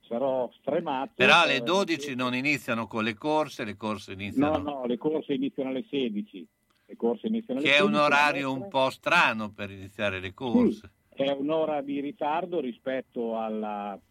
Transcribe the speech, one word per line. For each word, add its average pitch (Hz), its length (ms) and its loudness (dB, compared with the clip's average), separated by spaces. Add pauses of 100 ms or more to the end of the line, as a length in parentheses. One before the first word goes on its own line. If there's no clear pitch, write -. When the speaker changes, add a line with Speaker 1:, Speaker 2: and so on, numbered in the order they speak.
Speaker 1:
sarò 127 580 -2
stremato, 151 560 -2
Speaker 2:
Però 147 260 8
alle 143 160 4
Speaker 1:
eh, 131 40 -2
Speaker 2:
dodici 160 460 0
Speaker 1:
perché 135 80 -6
Speaker 2:
non 123 200 0
iniziano 127 520 -2
con 110 160 -2
le 113 100 0
corse, 151 500 0
le 104 140 -6
corse 104 360 -6
iniziano 131 440 0
Speaker 1:
No, 147 220 -4
no, 123 60 -6
le 120 120 -2
corse 156 360 -2
iniziano 135 360 -4
alle 131 200 -4
sedici. 104 560 -4 (400)
Le 208 100 -18
corse - 320 -2
iniziano 123 320 -2
alle 147 100 2
Speaker 2:
Che 139 60 6
è 143 40 8
un 147 140 4
Speaker 1:
sedici, 147 60 4
la 147 60 6 (120)
Speaker 2:
orario 143 340 2
un 135 100 -2
Speaker 1:
mostra 135 220 -2
Speaker 2:
po' 131 60 2
strano 127 600 2
per 104 180 -8
iniziare 98 500 -4
le 92 100 -8
Speaker 1:
Sì, 92 40 -14
Speaker 2:
corse. 120 580 2 (180)
Speaker 1:
è 139 200 0
un'ora 151 520 0
di 143 200 -4
ritardo 160 580 -2
rispetto 123 800 -4
alla 107 580 -4 (140)